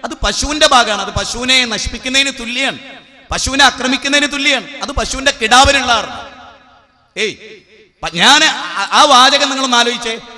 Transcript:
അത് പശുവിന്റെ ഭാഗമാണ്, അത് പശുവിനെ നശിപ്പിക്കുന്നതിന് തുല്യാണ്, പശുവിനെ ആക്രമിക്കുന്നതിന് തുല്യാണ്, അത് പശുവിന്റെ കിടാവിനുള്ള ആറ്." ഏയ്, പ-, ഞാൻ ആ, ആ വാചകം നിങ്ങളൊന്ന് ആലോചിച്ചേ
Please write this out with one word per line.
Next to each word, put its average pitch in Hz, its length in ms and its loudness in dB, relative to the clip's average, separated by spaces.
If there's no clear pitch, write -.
അത് 240 60 -8
പശുവിന്റെ 294 420 0
ഭാഗമാണ്, 220 360 2
അത് 202 80 -8
പശുവിനെ 247 540 0
നശിപ്പിക്കുന്നതിന് 254 640 -4
തുല്യാണ്, 240 380 -6
പശുവിനെ 262 340 0
ആക്രമിക്കുന്നതിന് 277 680 0
തുല്യാണ്, 277 320 0
അത് - 100 -8
പശുവിന്റെ 262 500 -2
കിടാവിനുള്ള 254 500 4
ആറ്." - 400 -4
ഏയ്, 202 140 -4
പ-, 160 120 -8
ഞാൻ 254 300 4
ആ, 240 480 -4
ആ 226 100 4
വാചകം 277 460 4
നിങ്ങളൊന്ന് 262 280 -2
ആലോചിച്ചേ 240 420 -2